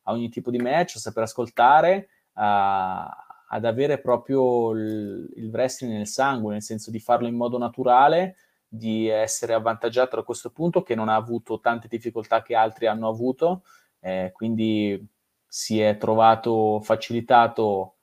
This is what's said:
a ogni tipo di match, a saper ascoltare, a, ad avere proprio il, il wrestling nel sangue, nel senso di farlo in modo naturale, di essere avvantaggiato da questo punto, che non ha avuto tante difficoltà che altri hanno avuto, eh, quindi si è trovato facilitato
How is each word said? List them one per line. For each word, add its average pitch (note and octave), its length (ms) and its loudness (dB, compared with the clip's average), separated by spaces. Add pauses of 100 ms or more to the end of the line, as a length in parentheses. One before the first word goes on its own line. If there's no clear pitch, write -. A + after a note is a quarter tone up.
a G2+ 80 -4
ogni A#2 180 -4
tipo A#2+ 220 -8
di B2 60 -2
match, C#3 380 0
a A2+ 40 -12
saper A2+ 240 -4
ascoltare, C#3+ 840 4 (240)
a, G2 760 0 (400)
ad A2 160 -6
avere C3+ 340 0
proprio B2 720 0
il, G#2+ 640 -6
il A2+ 140 -12
wrestling A#2+ 440 -4
nel G#2 140 -6
sangue, B2 460 -2
nel G#2+ 100 -6
senso A2+ 280 -10
di A2+ 80 -8
farlo A#2+ 280 0
in A#2 80 -4
modo A#2+ 220 -2
naturale, C3 800 2 (360)
di A2 360 -4
essere A2 460 -2
avvantaggiato A2+ 640 0
da A2+ 80 -2
questo - 280 -10
punto, E3+ 320 0
che - 100 -4
non A2 160 -2
ha A2 60 2
avuto A2+ 440 -4
tante A#2 280 -2
difficoltà A2+ 560 -2
che - 120 -8
altri A2 300 0
hanno A2 220 0
avuto, B2+ 560 -2 (360)
eh, F#2 340 -4
quindi A2 680 -2 (440)
si - 320 -4
è G#2+ 180 2
trovato A2 840 4
facilitato A2+ 1200 2